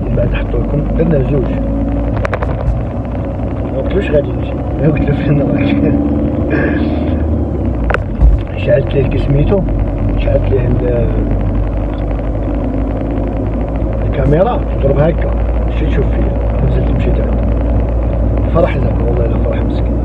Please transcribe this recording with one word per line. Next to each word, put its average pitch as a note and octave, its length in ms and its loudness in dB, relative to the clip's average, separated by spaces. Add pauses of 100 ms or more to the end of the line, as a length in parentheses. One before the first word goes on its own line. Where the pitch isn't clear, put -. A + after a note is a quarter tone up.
من - 120 0
بعد - 160 2
نحطو - 260 -2
لكم، - 220 -2 (180)
درنا D3 320 2
زوج. C3+ 200 0 (2250)
ما - 60 -4
قلتلوش - 320 -2
غادي C#3+ 220 2
نمشي، - 220 -4
ما C3+ 340 -2
قلت C#3 200 2
له C#3+ 60 2
فين C#3+ 260 2
راك. C#3 540 2 (2500)
شعلت C3+ 380 2
ليه C3+ 120 2
كي C#3 120 0
سميتو، D3 420 2 (580)
شعلت - 320 2
ليه - 160 2
ال-، A#2 420 0 (3000)
الكاميرا، E3+ 540 2 (220)
ضرب A2+ 160 2
هكا، D#3+ 320 2 (380)
مشيت - 200 0
تشوف - 180 2
فيا، - 600 0
نزلت B2 280 2
مشيت - 180 2
عنده. - 280 0 (1120)
فرح E3+ 240 2
زعما، - 300 0
والله A#2+ 160 2
الا A2+ 200 0
فرح - 180 0
مسكين. - 420 0